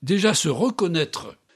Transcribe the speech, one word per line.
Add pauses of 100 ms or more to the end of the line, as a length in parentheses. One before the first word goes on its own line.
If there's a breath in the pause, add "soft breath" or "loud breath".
déjà
se
reconnaître, (180)